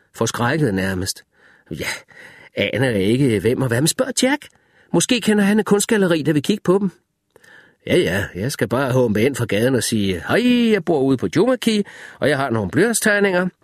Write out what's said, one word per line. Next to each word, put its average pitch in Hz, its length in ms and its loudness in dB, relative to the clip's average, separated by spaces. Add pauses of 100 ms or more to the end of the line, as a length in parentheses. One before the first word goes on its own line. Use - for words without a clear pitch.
(160)
Forskrækket 120 580 0
nærmest. 95 500 -4 (480)
"Ja, - 160 -8 (680)
aner 113 340 0
jeg 104 120 0
ikke, 117 380 2
hvem 110 220 0
og 131 60 0
hvad, 117 140 0
men 160 60 0
spørg 254 360 -2
Jack. 277 240 -2 (460)
Måske 180 280 0
kender 208 220 2
han 208 160 4
et 202 60 0
kunstgalleri, 196 560 2
der 151 120 0
vil 147 100 0
kigge - 200 -2
på 180 140 2
dem." 202 140 -2 (960)
"Ja, 151 100 2
ja, 180 280 0 (100)
jeg 113 160 -4
skal - 160 -4
bare 123 260 -2
humpe 117 280 2
ind 131 140 2
fra 120 100 -2
gaden 113 300 0
og 110 80 0
sige, 98 440 -2
'Hej, 240 440 2
jeg 196 140 0
bor 156 160 0
ude 135 160 2
på - 180 -4
Jumaki, 220 480 2 (360)
og 131 100 0
jeg 147 80 0
har 135 120 -2
nogle 110 220 -2
blyantstegninger. 202 760 2 (160)